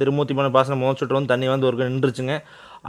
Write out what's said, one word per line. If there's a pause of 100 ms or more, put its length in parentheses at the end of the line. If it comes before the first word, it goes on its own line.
திருமூர்த்தி
மலை
பாசனம்
முதல்
சுற்று
வந்து
தண்ணி
வந்து
ஒரு
நின்றுச்சுங்க. (540)